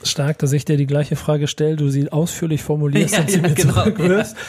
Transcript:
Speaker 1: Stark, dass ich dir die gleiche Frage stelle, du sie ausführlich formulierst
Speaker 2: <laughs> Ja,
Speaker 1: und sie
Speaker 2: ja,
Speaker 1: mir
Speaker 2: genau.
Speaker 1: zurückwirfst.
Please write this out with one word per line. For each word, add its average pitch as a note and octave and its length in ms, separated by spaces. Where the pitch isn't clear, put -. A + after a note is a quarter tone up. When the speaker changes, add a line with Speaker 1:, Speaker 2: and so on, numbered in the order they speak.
Speaker 1:
Stark, D3 360
dass C#3 120
ich C#3+ 140
dir D#3 100
die C#3+ 100
gleiche C#3+ 300
Frage D3 320
stelle, D3+ 300
du D3 100
sie C#3 240
ausführlich D#3+ 500
formulierst D3+ 520
Speaker 2:
<laughs> - 20
Ja, F#3+ 60
Speaker 1:
und D3+ 80
sie F#3+ 80
Speaker 2:
ja, D#3+ 100
Speaker 1:
mir D#3 60
Speaker 2:
genau. E3 180
Speaker 1:
zurückwirfst. G3 520